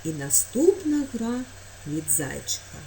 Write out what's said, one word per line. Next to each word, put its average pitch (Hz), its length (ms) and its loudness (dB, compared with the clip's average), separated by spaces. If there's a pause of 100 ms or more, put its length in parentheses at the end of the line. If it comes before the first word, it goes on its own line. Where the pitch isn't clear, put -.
І 160 60 -4
наступна 294 920 4 (100)
гра 233 280 -2 (460)
від 156 160 -2 (140)
зайчика. - 680 -6